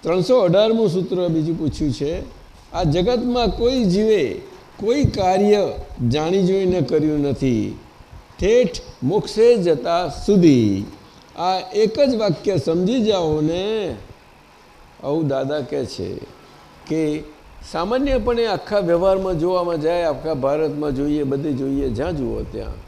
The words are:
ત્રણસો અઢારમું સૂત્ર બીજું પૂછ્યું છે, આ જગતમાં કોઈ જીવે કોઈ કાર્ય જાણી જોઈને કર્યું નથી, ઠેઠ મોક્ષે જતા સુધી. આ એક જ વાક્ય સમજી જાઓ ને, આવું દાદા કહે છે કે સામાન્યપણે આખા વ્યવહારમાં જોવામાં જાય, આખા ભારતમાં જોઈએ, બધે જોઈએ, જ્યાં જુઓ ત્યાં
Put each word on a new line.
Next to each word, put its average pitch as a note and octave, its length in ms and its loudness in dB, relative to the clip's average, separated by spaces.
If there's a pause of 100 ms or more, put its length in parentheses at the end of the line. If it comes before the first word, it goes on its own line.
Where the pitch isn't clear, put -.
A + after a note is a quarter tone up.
ત્રણસો F#3 380 2
અઢારમું G#3+ 500 4
સૂત્ર F3+ 380 -2
બીજું D#3+ 320 -2
પૂછ્યું D3+ 340 -2
છે, D3+ 280 -4 (520)
આ F3+ 100 -2
જગતમાં A#3 640 0
કોઈ A#3+ 360 0
જીવે G3 580 2 (380)
કોઈ B3+ 240 0
કાર્ય G3 720 2 (360)
જાણી E3+ 380 2
જોઈને F#3 340 2
કર્યું D3+ 380 0
નથી, C3 580 0 (600)
ઠેઠ A3+ 420 2 (220)
મોક્ષે G#3+ 540 4
જતા E3+ 500 0
સુધી. C3 800 4 (520)
આ F#3 220 -2 (140)
એક G#3+ 260 2
જ C4+ 160 4
વાક્ય G3+ 420 0
સમજી F#3 460 0
જાઓ E3+ 380 0
ને, F#3 540 -2 (1080)
આવું D3 240 -2
દાદા C3+ 320 -2
કહે C3+ 260 -6
છે F#2 300 -8 (720)
કે D3+ 360 -2 (480)
સામાન્યપણે A#3 720 0
આખા G3+ 340 -2
વ્યવહારમાં F#3 600 0
જોવામાં F3 420 0
જાય, E3+ 220 0
આખા D#3 300 -2
ભારતમાં D3 600 -2
જોઈએ, D3 280 -2
બધે C#3 300 -2
જોઈએ, C#3 360 -2
જ્યાં D3 280 -4
જુઓ A2+ 240 -4
ત્યાં G#2+ 300 -10 (160)